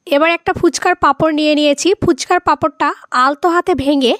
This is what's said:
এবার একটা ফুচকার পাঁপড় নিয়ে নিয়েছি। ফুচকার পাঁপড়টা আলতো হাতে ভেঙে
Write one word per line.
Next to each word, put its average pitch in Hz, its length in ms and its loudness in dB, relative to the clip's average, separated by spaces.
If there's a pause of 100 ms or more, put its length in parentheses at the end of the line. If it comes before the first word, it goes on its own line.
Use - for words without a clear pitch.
এবার 294 240 2
একটা 339 240 -4
ফুচকার 359 420 0
পাঁপড় 311 360 0
নিয়ে 302 220 0
নিয়েছি। 294 400 0
ফুচকার 359 460 -2
পাঁপড়টা 302 480 -2 (240)
আলতো 269 360 0
হাতে 349 260 0
ভেঙে 269 460 0